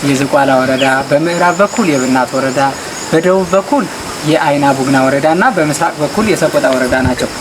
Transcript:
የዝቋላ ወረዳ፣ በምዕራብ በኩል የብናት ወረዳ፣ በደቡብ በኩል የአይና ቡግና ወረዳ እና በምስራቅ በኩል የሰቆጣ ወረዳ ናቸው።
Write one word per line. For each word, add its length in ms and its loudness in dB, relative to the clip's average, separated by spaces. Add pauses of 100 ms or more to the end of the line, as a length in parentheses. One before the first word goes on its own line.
የዝቋላ 520 2
ወረዳ፣ 500 0
በምዕራብ 520 0
በኩል 300 0
የብናት 440 0
ወረዳ፣ 400 0 (360)
በደቡብ 420 2
በኩል 360 0 (420)
የአይና 460 2
ቡግና 280 0
ወረዳ 300 2
እና 200 2
በምስራቅ 460 -2
በኩል 300 -2
የሰቆጣ 420 2
ወረዳ 320 0
ናቸው። 280 -2 (120)